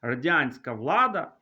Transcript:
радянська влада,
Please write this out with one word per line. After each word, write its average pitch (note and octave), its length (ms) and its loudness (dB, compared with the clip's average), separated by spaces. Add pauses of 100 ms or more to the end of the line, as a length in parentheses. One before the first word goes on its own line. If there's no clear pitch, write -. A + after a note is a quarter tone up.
радянська B2+ 720 -2
влада, F3+ 680 0